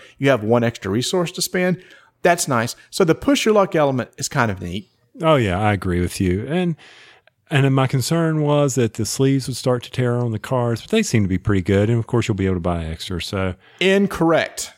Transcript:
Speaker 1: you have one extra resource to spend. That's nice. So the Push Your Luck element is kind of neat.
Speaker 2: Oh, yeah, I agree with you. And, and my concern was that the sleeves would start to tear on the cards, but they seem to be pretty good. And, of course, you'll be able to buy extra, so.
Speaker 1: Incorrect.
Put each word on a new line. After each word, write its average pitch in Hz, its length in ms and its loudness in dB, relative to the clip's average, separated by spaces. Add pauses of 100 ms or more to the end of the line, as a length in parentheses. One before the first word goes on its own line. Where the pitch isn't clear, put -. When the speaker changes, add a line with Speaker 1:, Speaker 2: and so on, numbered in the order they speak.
(180)
Speaker 1:
you 139 120 0
have 113 140 2
one 117 180 4
extra 117 300 -2
resource 165 400 -2
to 175 100 -6
spend. 180 400 -2 (400)
That's 170 240 2
nice. 120 300 -2 (140)
So - 120 0
the 160 140 2
Push - 280 0
Your 214 100 4
Luck 190 200 2
element 139 440 0
is 139 100 -6
kind 120 240 -2
of 92 100 -10
neat. 92 260 -8 (320)
Speaker 2:
Oh, 160 140 4
yeah, 101 240 2
I 107 140 2
agree 90 280 0
with 87 200 -2
you. 95 260 0
And, 170 300 -2 (720)
and 139 240 2
my 131 120 2
concern 160 540 0
was 147 360 2
that 117 180 0
the 110 100 -4
sleeves 135 420 0
would 127 120 -8
start 123 240 0
to - 80 -16
tear 120 260 -2
on 120 160 -2
the 107 60 -4
cards, 120 420 -2
but - 100 -14
they 220 120 2
seem 117 220 0
to 92 40 0
be 92 80 0
pretty 98 240 0
good. 101 300 2
And, 117 80 2
of 113 80 -4
course, 117 220 -2
you'll 110 80 0
be 95 100 0
able 92 100 0
to 90 40 -4
buy 85 260 -2
extra, 82 340 -8
so. 95 360 -4 (240)
Speaker 1:
Incorrect. 175 960 0